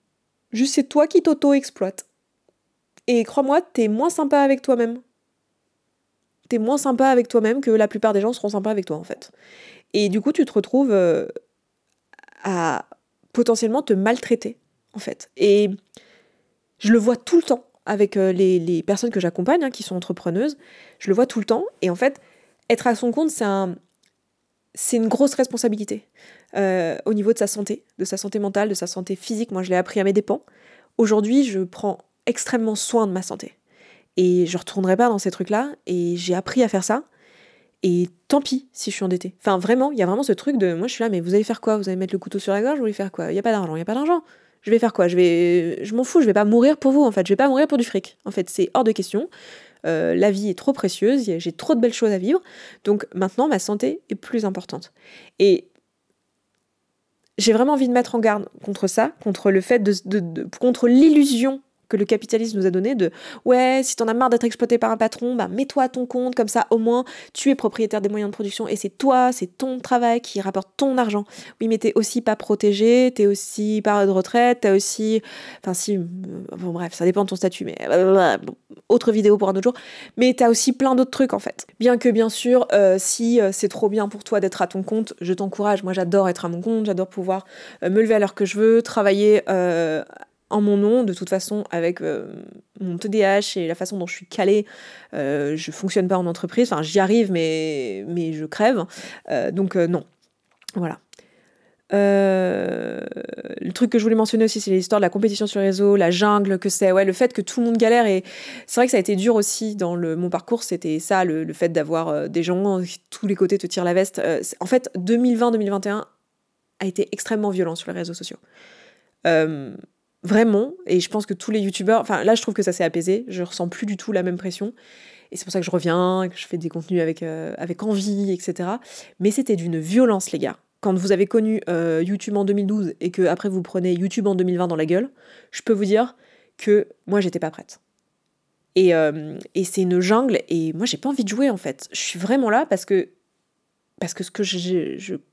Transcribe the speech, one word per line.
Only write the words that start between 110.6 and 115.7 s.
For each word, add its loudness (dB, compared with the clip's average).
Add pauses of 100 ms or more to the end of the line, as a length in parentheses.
c'était -4
ça, 0
le, -2
le -8
fait -2
d'avoir, -2
euh, -4
des -2
gens 0
qui, -8 (100)
tous -8
les 0
côtés, 0
te -8
tirent -2
la 2
veste. 0
Euh, 0
c'est, -8
en -8
fait, 0
deux 0
mille 2
vingt, 2
deux 0
mille -2